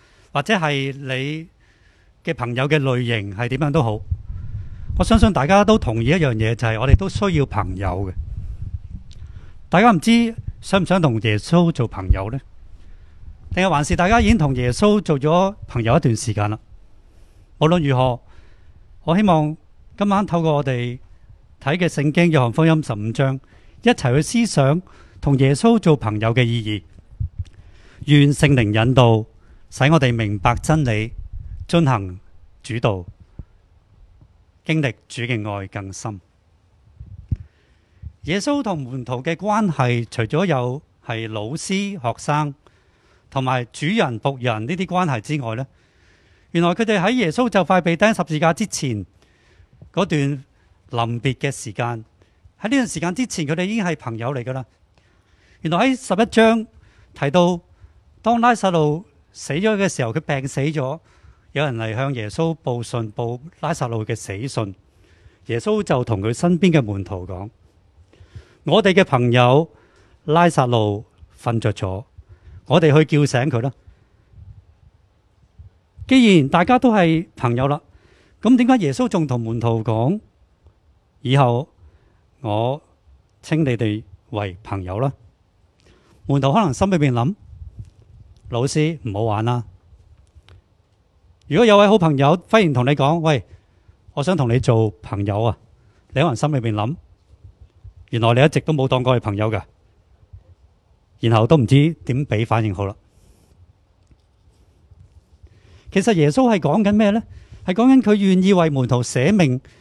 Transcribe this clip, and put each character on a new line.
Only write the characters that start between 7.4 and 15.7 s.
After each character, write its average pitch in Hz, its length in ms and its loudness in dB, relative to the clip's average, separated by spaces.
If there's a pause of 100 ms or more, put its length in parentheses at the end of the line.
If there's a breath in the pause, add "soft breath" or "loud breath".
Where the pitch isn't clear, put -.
朋 92 300 -6
友 95 340 -6
嘅。 90 60 -10 (1500 soft breath)
大 175 120 4
家 233 100 6
唔 185 80 4
知 226 340 2 (280)
想 196 200 0
唔 165 60 -2
想 185 160 2
同 117 200 2
耶 107 140 0
穌 170 360 2
做 117 160 -2
朋 95 240 -10
友 98 180 -2
呢？ 135 100 -8 (1120 soft breath)
定 180 100 0
係 190 60 2
還 147 140 0
是 170 120 -2
大 175 120 2
家 233 120 4
已 - 40 2
經 220 120 4
同 147 180 0
耶 123 160 -2
穌 208 300 4
做 151 180 0
咗 175 360 2 (120)
朋 120 160 -4